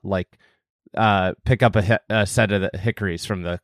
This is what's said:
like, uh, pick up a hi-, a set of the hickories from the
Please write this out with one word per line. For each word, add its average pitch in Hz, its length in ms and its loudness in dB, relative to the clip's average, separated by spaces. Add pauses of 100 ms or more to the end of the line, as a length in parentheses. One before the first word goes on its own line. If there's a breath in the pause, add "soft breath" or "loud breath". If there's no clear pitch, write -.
like, 95 360 -4 (560)
uh, 98 380 2 (120)
pick 127 180 2
up 113 120 4
a 110 80 4
hi-, 104 160 2 (120)
a 104 160 2
set 107 260 2
of 101 80 2
the 95 180 -4
hickories 98 460 -4
from 95 180 -4
the 87 220 -4